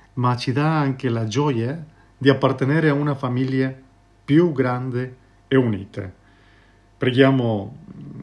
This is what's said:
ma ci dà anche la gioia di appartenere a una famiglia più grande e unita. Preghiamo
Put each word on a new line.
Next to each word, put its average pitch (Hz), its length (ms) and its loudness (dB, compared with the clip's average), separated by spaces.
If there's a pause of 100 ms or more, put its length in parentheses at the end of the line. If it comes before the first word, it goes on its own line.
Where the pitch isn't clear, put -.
(140)
ma 123 240 0
ci 131 140 -4
dà 151 280 0
anche 135 300 -2
la 113 160 -2
gioia 127 580 -2 (340)
di 131 120 2
appartenere 139 600 2
a 143 40 4
una 143 220 -2
famiglia 131 580 -2 (500)
più 160 280 4
grande 127 640 -4 (320)
e 135 100 2
unita. 101 540 -2 (840)
Preghiamo 120 800 2 (460)